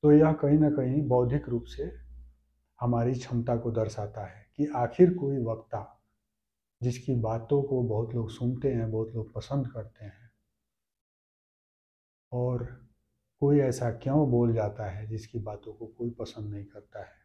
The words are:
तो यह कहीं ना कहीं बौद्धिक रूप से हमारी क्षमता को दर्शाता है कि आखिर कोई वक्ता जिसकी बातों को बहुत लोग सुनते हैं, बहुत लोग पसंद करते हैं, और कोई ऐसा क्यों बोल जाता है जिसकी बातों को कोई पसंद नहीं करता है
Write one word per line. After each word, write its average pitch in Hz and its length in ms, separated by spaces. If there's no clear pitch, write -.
तो 151 80
यह 156 220
कहीं 151 260
ना 151 100
कहीं 139 380
बौद्धिक 123 420
रूप 120 140
से - 200
हमारी 120 340
क्षमता 120 440
को 117 140
दर्शाता 110 540
है - 300
कि 147 200
आखिर 175 380
कोई 139 240
वक्ता 113 680
जिसकी 123 340
बातों 117 480
को 131 200
बहुत 113 300
लोग 117 160
सुनते 127 440
हैं, 113 180
बहुत 110 220
लोग 110 200
पसंद 131 380
करते 110 340
हैं, - 260
और 123 560
कोई 143 200
ऐसा 123 320
क्यों 139 400
बोल 120 220
जाता 107 360
है 104 180
जिसकी 110 320
बातों 104 340
को 110 140
कोई 120 220
पसंद 107 440
नहीं 101 120
करता 104 380
है - 100